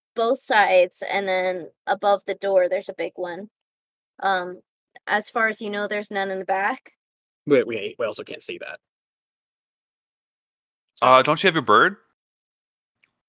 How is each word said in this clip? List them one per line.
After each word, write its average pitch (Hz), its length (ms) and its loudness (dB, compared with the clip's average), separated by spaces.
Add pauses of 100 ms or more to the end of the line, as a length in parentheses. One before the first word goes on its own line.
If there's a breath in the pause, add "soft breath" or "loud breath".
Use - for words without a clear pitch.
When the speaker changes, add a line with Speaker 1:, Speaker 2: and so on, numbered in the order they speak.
(160)
Speaker 1:
both 233 240 0
sides, 185 680 2
and 196 200 -2
then 185 420 -4 (160)
above 202 400 0
the 196 80 -4
door 190 340 2
there's 185 200 -4
a 185 60 -12
big 170 200 -8
one. 180 340 -10 (720)
Um, 180 400 -4 (460)
as 208 240 -2
far 226 160 0
as 220 160 -6
you 208 80 -8
know, 208 160 -4
there's 208 240 -8
none 196 220 -4
in 190 80 -6
the 190 40 -10
back. 196 480 -4 (540)
Speaker 2:
Wait, 131 200 2
wait, 104 300 -6
we - 100 -6
also - 180 -8
can't - 180 -16
see 87 160 -10
that. - 220 -16 (2250)
So - 120 0
Speaker 3:
Uh, 127 160 8
don't 151 200 0
you 196 40 2
have 175 80 4
your 156 80 2
bird? 123 340 4 (1300)